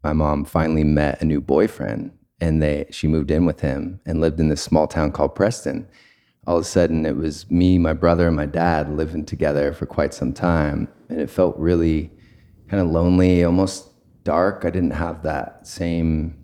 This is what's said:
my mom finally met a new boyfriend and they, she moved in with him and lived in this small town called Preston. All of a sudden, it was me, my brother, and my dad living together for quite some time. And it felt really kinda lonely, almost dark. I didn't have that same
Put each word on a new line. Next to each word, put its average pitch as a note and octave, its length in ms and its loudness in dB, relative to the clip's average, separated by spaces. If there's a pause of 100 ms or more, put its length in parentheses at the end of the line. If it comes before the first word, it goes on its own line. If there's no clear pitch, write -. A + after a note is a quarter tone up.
my D2+ 80 -2
mom D2+ 320 0
finally D#2+ 400 0
met D2 380 2
a - 20 -4
new D#2 160 0
boyfriend C#2 720 -2 (280)
and D#2 220 0
they, D2 280 -2
she - 180 -4
moved D#2 220 0
in E2 160 2
with D#2+ 140 -2
him D2 440 -6
and D#2+ 160 -4
lived D#2+ 180 0
in D#2 100 2
this D2+ 140 -2
small D#2 240 2
town D2+ 260 -2
called D2+ 220 -2
Preston. - 540 -2 (580)
All E2+ 120 0
of E2 40 0
a E2 40 -6
sudden, D#2+ 400 2
it D2 100 -2
was D#2 340 -6
me, F2+ 280 4
my E2 160 2
brother, E2+ 320 2
and E2 100 2
my D2+ 100 -2
dad D#2+ 500 0
living D#2 280 -4
together D2 480 -2
for - 140 -8
quite D2 260 -2
some - 220 -4
time. D#2 540 0 (200)
And - 120 -6
it - 100 -6
felt - 260 0
really E2 540 0 (580)
kinda G2 160 0
lonely, F2 600 4
almost F2+ 440 0 (360)
dark. F2+ 420 0
I E2 40 0
didn't F2 200 0
have E2 320 -6
that D2+ 440 -8
same E2 760 -2